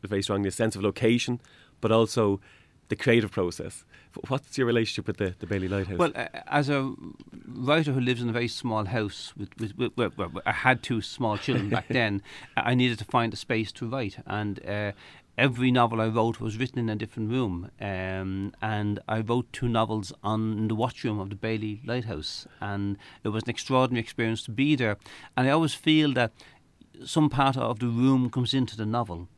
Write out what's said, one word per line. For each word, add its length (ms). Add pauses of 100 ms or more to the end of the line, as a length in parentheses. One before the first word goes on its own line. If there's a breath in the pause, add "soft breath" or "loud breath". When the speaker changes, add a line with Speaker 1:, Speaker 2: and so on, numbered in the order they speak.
Speaker 1:
very 200
strongly 260
a 40
sense 240
of 60
location, 580 (400 soft breath)
but 100
also 500 (480 soft breath)
the 60
creative 380
process. 520 (300 soft breath)
F-, 160
what's 260
your 100
relationship 420
with 80
the, 220
the 80
Bailey 200
Lighthouse? 320
Speaker 2:
Well, 160
uh, 140 (180)
as 220
a 260 (540)
writer 440
who 80
lives 220
in 60
a 40
very 160
small 360
house, 520
with, 120 (100)
with, 180
with, 200
with, 220
with, 280
I 60
had 320
two 180
small 340
children 340
back 160
Speaker 1:
<laughs> 40
Speaker 2:
then, 320 (340 loud breath)
I 180
needed 240
to 60
find 280
a 40
space 360
to 160
write, 380
and, 380
uh, 280 (460 loud breath)
every 320
novel 300
I 60
wrote 340
was 160
written 220
in 100
a 80
different 340
room, 480
um, 840
and 440
I 140
wrote 320
two 160
novels 420 (120)
on, 340
in 120
the 60
watchroom 440
of 100
the 80
Bailey 480
Lighthouse, 640 (120)
and 380 (260 loud breath)
it 60
was 140
an 80
extraordinary 500
experience 440
to 60
be 260
there. 200 (400 loud breath)
And 100
I 40
always 240
feel 400
that 180 (720 loud breath)
some 240
part 260
of 260
the 80
room 420
comes 240
into 240
the 80
novel 520